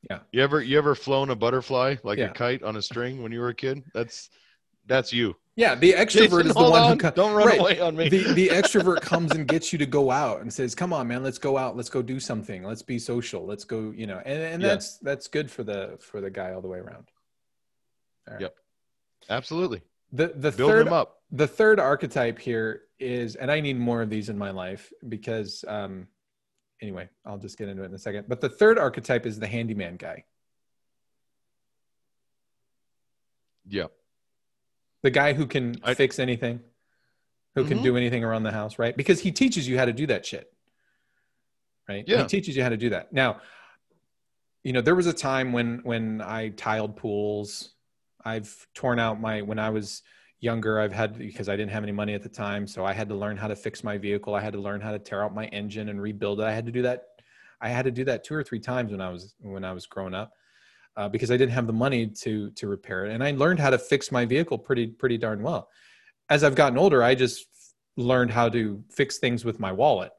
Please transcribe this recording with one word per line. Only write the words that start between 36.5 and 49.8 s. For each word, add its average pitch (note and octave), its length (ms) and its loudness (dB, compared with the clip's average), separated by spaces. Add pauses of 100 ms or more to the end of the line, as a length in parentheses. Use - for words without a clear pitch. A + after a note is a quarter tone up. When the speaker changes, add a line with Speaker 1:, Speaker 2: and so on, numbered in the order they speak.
Speaker 1:
who C3+ 100 2
can D3 120 0
Speaker 2:
Mm-hmm. A#2 60 -2
Speaker 1:
do B2 140 4
anything A#2+ 260 0
around A2+ 200 -2
the G#2+ 80 -2
house, G#2+ 280 -6
right? A#2 160 0
Because E3 260 4
he F3+ 100 0
teaches F3+ 360 0
you B2+ 100 0
how C3 80 4
to A#2+ 80 0
do C#3+ 140 -4
that G#2+ 180 -2
shit, - 260 -12 (1400)
right? G2+ 200 -8
Speaker 2:
Yeah. G#3+ 160 2
Speaker 1:
He G2+ 40 -2
teaches F3+ 280 -2
you C3 80 2
how B2 60 2
to A2+ 80 0
do A#2 120 0
that. F2+ 240 -4
Now, C3 280 2 (1200)
you C3 100 -4
know, B2 80 2
there D#3+ 140 6
was F3 120 4
a E3+ 60 0
time C3 400 0
when, A#2+ 300 0
when A2+ 380 -4
I A2 280 -6
tiled G#2+ 480 -4
pools. G#2 760 -4 (520)
I've A2+ 480 -10
torn A#2+ 260 0
out A2+ 220 0
my, A2 200 -4
when A2 180 -4
I A2 100 0
was G#2+ 340 -6 (380)